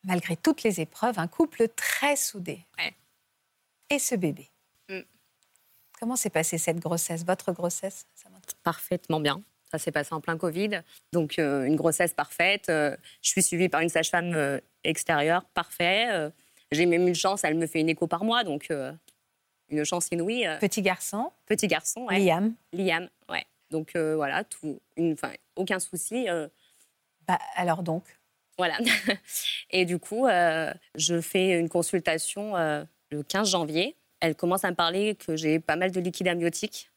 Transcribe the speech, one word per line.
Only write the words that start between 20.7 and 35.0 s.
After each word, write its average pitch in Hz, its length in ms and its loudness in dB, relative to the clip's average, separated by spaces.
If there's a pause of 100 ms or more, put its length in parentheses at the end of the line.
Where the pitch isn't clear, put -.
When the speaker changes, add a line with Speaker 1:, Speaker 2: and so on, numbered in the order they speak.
Speaker 1:
garçon. 202 500 -2 (160)
Speaker 2:
Petit 196 200 2
garçon, 165 380 -2
ouais. 190 140 2
Speaker 1:
Liam. 196 340 4 (180)
Speaker 2:
Liam, 175 380 0 (200)
ouais. 78 160 -6 (260)
Donc, 160 260 -4
euh, 156 180 0
voilà, 151 300 0
tout, - 340 -10 (160)
une, 165 180 2
enfin, - 200 -6 (240)
aucun 190 220 0
souci. 214 500 -4
Euh. 160 180 -2 (800)
Speaker 1:
Bah, 185 120 2 (160)
alors 175 280 0
donc. 165 200 -4 (540)
Speaker 2:
Voilà. 175 220 0
<laughs> - 920 -2
Et 185 140 4
du 175 140 0
coup, 240 280 0
euh, 170 460 4 (220)
je 165 240 0
fais 185 400 2
une 165 100 2
consultation, 175 840 -2
euh, 156 300 0 (260)
le 147 120 -4
quinze 196 260 0
janvier. 175 460 0 (260)
Elle 165 140 2
commence 180 280 0
à 185 80 2
me 170 40 -4
parler 185 400 0